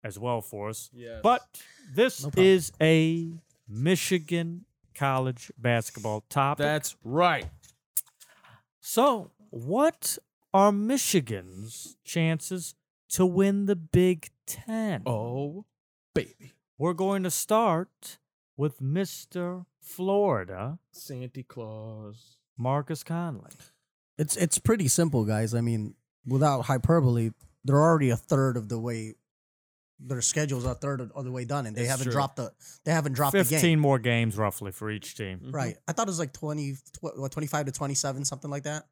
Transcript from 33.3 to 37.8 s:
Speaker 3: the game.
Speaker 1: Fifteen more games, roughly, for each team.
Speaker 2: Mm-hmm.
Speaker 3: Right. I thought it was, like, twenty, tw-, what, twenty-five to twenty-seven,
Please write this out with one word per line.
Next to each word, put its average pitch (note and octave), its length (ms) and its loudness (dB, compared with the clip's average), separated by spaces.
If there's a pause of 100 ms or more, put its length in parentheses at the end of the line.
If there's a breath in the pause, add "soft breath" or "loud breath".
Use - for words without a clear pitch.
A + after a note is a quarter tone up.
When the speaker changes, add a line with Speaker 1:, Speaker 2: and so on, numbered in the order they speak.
Speaker 3:
the G3 60 4
game. F3+ 80 6
Speaker 1:
Fifteen D#3 340 4
more C#3 180 6
games, A#2 400 2
roughly, G2+ 340 -2
for G#2+ 180 -8
each - 240 -10
team. F#2 260 -8
Speaker 2:
Mm-hmm. C3 100 -16
Speaker 3:
Right. C3 260 -6 (100)
I F3+ 60 -6
thought A3+ 140 -2
it G3 40 -6
was, E3+ 80 -6
like, D3+ 140 -6
twenty, D3+ 400 -6
tw-, - 460 -14
what, C3+ 140 -6
twenty-five D3+ 340 -4
to C3+ 60 -6
twenty-seven, C#3 520 -4